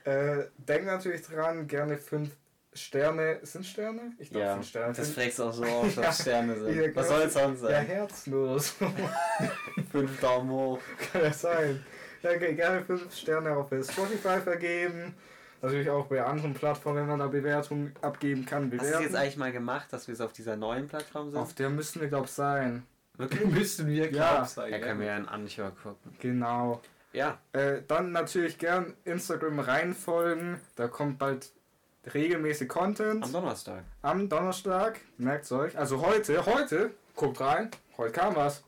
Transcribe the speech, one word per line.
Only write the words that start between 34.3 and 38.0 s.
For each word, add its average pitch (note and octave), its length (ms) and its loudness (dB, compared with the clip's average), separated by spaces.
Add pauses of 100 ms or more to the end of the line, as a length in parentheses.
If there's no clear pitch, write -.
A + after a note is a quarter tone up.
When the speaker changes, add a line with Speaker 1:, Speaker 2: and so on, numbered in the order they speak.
Speaker 1:
Merkt's C3+ 340 -2
euch. C3+ 260 0
Also C3+ 300 0
heute, G3 380 4
heute, G#3 460 4 (260)
guckt C3 240 0
rein. D#3+ 300 2 (260)
Heute - 160 0